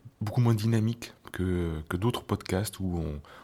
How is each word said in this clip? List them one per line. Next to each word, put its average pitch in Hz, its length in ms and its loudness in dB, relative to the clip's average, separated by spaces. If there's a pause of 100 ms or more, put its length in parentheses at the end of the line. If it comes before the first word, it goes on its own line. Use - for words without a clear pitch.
(220)
beaucoup 110 200 0
moins 117 120 6
dynamique 113 600 0 (180)
que, 87 560 0
que - 80 -2
d'autres 110 280 0
podcasts - 580 -2
où 90 160 -2
on, 76 240 -4 (220)